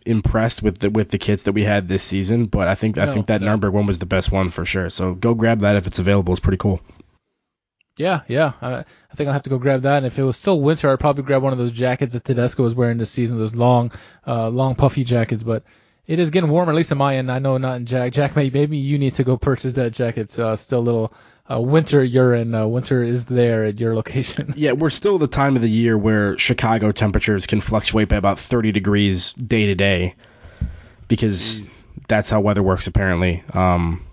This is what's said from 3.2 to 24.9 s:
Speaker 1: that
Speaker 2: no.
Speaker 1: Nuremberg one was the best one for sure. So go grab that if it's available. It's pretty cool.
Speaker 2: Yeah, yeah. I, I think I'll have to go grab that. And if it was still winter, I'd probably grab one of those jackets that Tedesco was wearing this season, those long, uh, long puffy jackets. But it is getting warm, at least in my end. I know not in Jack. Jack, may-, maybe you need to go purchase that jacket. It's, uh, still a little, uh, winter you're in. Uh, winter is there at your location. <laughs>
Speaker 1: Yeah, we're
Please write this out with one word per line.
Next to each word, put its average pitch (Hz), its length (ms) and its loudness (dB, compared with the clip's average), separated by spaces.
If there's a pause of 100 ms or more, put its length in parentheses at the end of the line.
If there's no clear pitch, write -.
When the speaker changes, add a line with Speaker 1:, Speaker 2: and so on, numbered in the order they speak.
Speaker 1:
that 107 140 0
Speaker 2:
no. 101 80 -2
Speaker 1:
Nuremberg 104 240 2
one 104 140 2
was 95 140 -2
the 87 60 -6
best 92 260 0
one 92 180 0
for 90 140 -6
sure. 92 260 -4
So 92 240 -4
go 117 200 2
grab 113 260 2
that 101 160 4
if 92 100 -2
it's 90 140 -4
available. 92 340 2
It's 87 60 -2
pretty 95 180 0
cool. 95 220 0 (1160)
Speaker 2:
Yeah, 165 300 -2
yeah. 139 340 0
I, 123 180 -6
I - 360 -20
think 143 140 -4
I'll 139 60 0
have 139 100 -4
to 131 60 -8
go 131 80 0
grab 131 240 0
that. 139 160 2
And 135 80 0
if 120 120 -6
it 135 60 0
was 131 120 0
still 185 240 0
winter, 147 320 2
I'd 135 60 2
probably 143 240 0
grab 135 220 0
one 135 80 0
of 127 80 -2
those 120 100 -2
jackets 123 440 -2
that 120 100 -6
Tedesco 123 400 0
was 117 100 0
wearing 120 240 0
this 113 140 -4
season, 120 260 -2
those 110 160 -2
long, 120 380 2 (340)
uh, 113 220 -2
long 127 260 0
puffy 135 300 0
jackets. 117 400 -2
But 113 180 -2 (440)
it 165 120 -2
is 170 120 0
getting 165 200 0
warm, 170 180 2
at 151 60 0
least 160 160 0
in 143 80 0
my 139 180 0
end. 127 140 -4
I 127 80 -2
know 135 180 0
not 131 200 -4
in 123 100 -8
Jack. 123 260 -2
Jack, 139 220 -2
may-, 139 160 2
maybe 147 280 0
you 139 200 0
need 135 160 0
to 135 100 0
go 127 120 2
purchase 127 380 -2
that 123 180 0
jacket. 117 300 -4
It's, - 180 -10
uh, 110 160 0
still 120 240 -2
a - 20 0
little, 117 320 0 (340)
uh, 120 120 -4
winter 143 420 4
you're 127 320 4
in. 117 180 0
Uh, 110 140 0
winter 123 380 0
is 120 220 -2
there 117 380 2
at 104 140 -2
your 113 160 0
location. 127 600 -4
<laughs> - 20 -12
Speaker 1:
Yeah, 147 160 2
we're 147 180 0